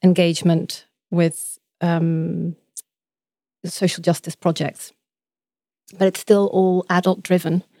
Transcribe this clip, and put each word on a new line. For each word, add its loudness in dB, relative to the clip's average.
engagement 2
with, -2
um, -2
social -2
justice -2
projects, -4
but 2
it's -2
still 4
all 2
adult 0
driven. 0